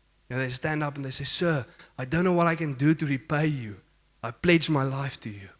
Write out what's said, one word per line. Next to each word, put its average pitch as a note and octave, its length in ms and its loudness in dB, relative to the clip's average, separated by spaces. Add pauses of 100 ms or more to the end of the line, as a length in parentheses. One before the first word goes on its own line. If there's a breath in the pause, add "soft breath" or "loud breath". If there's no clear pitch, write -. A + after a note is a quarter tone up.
(280)
And B2+ 120 -4
they B2+ 100 -4
stand D3+ 320 -4
up C#3+ 140 -6
and C#3 80 -10
they C3+ 60 -6
say, C3+ 140 -2
"Sir, D#3 400 4 (340 loud breath)
I C3 60 -6
don't D#3+ 200 0
know F3+ 100 4
what E3+ 120 4
I E3 100 2
can D#3 180 -4
do C#3+ 200 4
to D#3 120 -4
repay C#3+ 400 -2
you. A#2+ 300 -6 (480)
I A#2 60 -6
pledge E3 400 2
my C#3+ 120 2
life C3+ 380 -4
to A2+ 100 -10
you." G2 180 -16 (100)